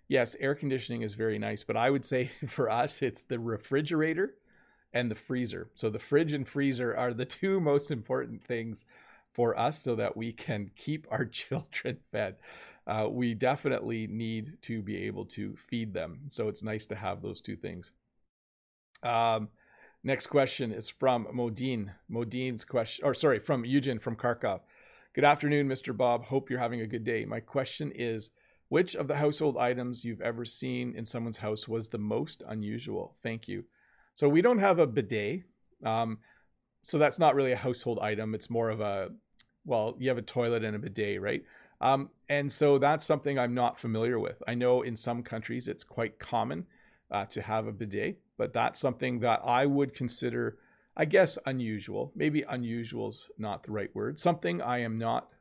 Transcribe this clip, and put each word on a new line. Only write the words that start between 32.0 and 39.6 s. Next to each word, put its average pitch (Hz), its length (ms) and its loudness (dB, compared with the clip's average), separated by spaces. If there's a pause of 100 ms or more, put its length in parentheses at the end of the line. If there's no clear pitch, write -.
unusual? 107 760 -6
Thank 113 260 -6
you." 98 160 -6 (500)
So 147 140 4
we 160 140 8
don't 240 160 6
have 190 200 6
a 160 80 8
bidet. 113 580 -2 (380)
Um, 113 360 0 (640)
so - 160 -2
that's 147 200 4
not 151 160 8
really 135 180 4
a 123 40 4
household 120 440 -2
item. 107 340 0
It's - 160 -8
more 117 180 2
of 110 120 -2
a, 98 300 -2 (540)